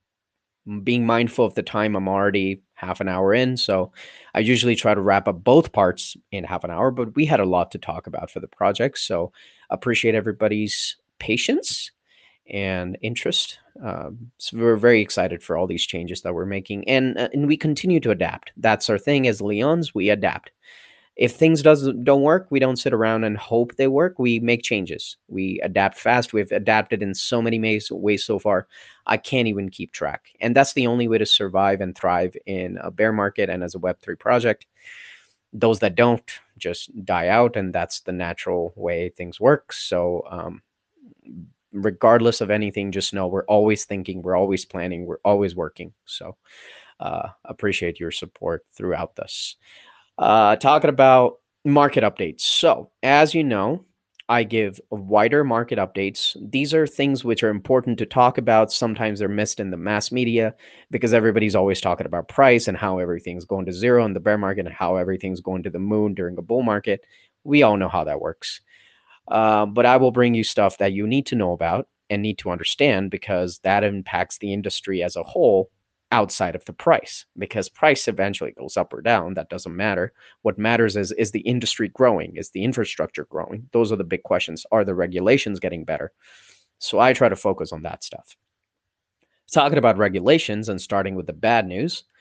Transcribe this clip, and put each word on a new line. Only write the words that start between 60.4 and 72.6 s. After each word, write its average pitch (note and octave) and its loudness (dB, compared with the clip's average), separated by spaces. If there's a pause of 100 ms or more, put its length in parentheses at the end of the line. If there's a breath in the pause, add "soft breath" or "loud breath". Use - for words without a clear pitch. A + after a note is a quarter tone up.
because A2+ 0
everybody's G#2+ 4
always G2 2
talking F2+ -2
about E2+ -6
price B2 4
and F#2 -4
how F#2+ -2
everything's F2 -6
going F#2+ -4
to F2+ -8
zero A#2 2
in G2+ -2
the F2+ -6
bear G#2 2
market G2 -2
and D#2+ -12
how F#2 -2
everything's F#2 -4
going F#2 -6
to F2+ -8
the E2+ -10
moon G#2 0
during F2+ -6
a F2 -10
bull A#2 0
market. G#2 0 (420 soft breath)
We C#3+ 4
all G#2+ 6
know F#2 0
how E2+ -2
that D2 -4
works. - -10 (680 soft breath)
Uh, G#2+ 4
but A2+ 2
I B2+ 8
will B2+ 6
bring A#2+ 4
you A2+ 0
stuff G2+ 2
that G2 2
you G2+ -4
need C3+ 0
to - -8
know F#2+ 0
about E2+ -2 (220)
and G#2 -2
need G#2+ -2
to F#2+ -8
understand G2 0